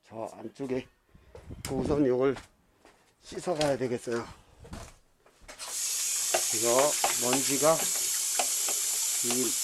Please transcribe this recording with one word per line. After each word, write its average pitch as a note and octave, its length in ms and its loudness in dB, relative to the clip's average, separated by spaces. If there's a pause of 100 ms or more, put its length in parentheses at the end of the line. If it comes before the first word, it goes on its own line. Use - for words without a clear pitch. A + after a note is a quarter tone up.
저 A2 300 -8
안쪽에, B2+ 500 -6 (800)
우선 C#3 360 2
요걸 B2+ 280 4 (840)
씻어가야 D3+ 560 -2
되겠어요. A#2 500 -4 (2250)
이거 B2 380 4 (320)
먼지가 C3+ 500 4 (1500)
이 A#2+ 280 0 (120)